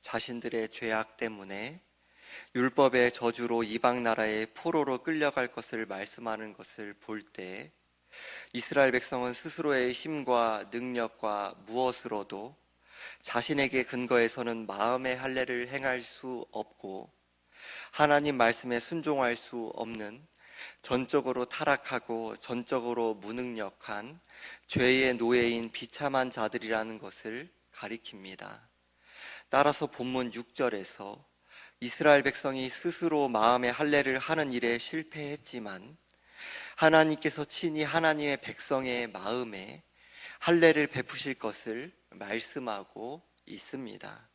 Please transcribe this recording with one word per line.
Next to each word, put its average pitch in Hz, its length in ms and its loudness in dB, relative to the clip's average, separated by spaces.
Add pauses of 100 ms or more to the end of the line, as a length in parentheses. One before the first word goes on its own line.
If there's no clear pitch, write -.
자신들의 117 680 -4
죄악 110 460 -4
때문에 110 640 -8 (760)
율법의 123 580 6
저주로 117 520 0
이방 120 400 2
나라의 110 500 2
포로로 143 480 0
끌려갈 147 460 0
것을 113 380 -8
말씀하는 107 680 -8
것을 104 400 -14
볼 107 280 -10
때 98 500 -12 (800)
이스라엘 131 400 4
백성은 123 420 0
스스로의 139 580 0
힘과 120 800 0
능력과 113 840 -4 (120)
무엇으로도 113 880 -4 (680)
자신에게 131 640 0
근거해서는 117 840 0
마음의 123 500 0
할례를 127 520 -4
행할 135 320 -2
수 123 500 -10
없고 - 640 -12 (760)
하나님 147 460 6
말씀에 120 440 4
순종할 139 560 0
수 117 380 -8
없는 113 520 -8 (560)
전적으로 127 640 0
타락하고 120 920 -2
전적으로 120 800 -2
무능력한 110 1040 -8 (460)
죄의 127 480 4
노예인 117 560 2
비참한 131 600 -2
자들이라는 110 680 -4
것을 113 540 -12 (200)
가리킵니다. 104 880 -12 (880)
따라서 143 380 4
본문 127 480 -2
육 117 200 -12
절에서 104 680 -4 (560)
이스라엘 143 420 6
백성이 131 460 -2
스스로 156 600 0
마음의 120 420 6
할례를 139 480 2
하는 151 340 0
일에 120 260 0
실패했지만 143 1160 -10 (800)
하나님께서 156 680 6
친히 156 380 -2
하나님의 147 580 2
백성의 127 680 -2
마음에 107 720 -6 (580)
할례를 160 480 8
베푸실 - 460 -4
것을 113 580 -6 (180)
말씀하고 110 1120 -8 (240)
있습니다. - 880 -12